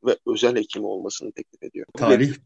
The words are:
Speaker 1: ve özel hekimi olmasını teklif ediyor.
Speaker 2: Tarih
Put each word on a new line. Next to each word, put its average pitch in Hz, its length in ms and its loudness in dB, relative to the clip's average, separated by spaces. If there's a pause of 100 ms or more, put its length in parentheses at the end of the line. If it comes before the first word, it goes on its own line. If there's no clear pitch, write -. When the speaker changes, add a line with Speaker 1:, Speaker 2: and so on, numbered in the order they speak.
Speaker 1:
ve 120 120 4 (100)
özel 120 300 2
hekimi 107 300 -4
olmasını 98 460 -8
teklif - 300 -16
ediyor. - 240 -12 (120)
Speaker 2:
Tarih 120 360 4 (120)